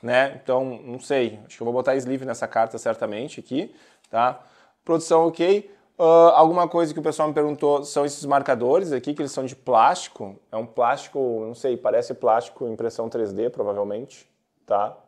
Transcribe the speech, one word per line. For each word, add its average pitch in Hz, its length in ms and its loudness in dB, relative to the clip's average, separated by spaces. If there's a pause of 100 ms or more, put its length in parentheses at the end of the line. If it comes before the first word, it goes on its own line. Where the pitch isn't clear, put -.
né? 131 400 0
Então, 127 420 -2
não 127 140 -14
sei, 123 480 -2
acho - 100 -20
que - 60 -10
eu - 20 -8
vou 120 100 -2
botar 127 200 0
sleeve 131 300 -4
nessa 117 240 -6
carta 113 300 -2
certamente 113 600 -6
aqui, 147 340 -8 (380)
tá? 123 300 0 (440)
Produção 165 440 2
ok. 185 420 0 (280)
Ah, 165 380 8
alguma 165 320 4
coisa 165 260 0
que 160 60 -8
o - 20 -8
pessoal 156 240 -2
me 151 80 -4
perguntou 147 480 0
são 143 240 -2
esses 143 180 -8
marcadores 139 680 0
aqui, 131 200 -4
que 147 80 -8
eles 143 120 -6
são 131 120 -6
de 131 120 -10
plástico. 117 800 0 (160)
É 110 40 -8
um 113 80 -6
plástico, 120 540 -2 (260)
não 113 100 -12
sei, 127 220 -2
parece 123 380 -2
plástico, 117 540 -2
impressão 113 400 -6
três 113 240 -4
D, 110 180 -4
provavelmente, 104 800 -6 (340)
tá? - 320 -2 (120)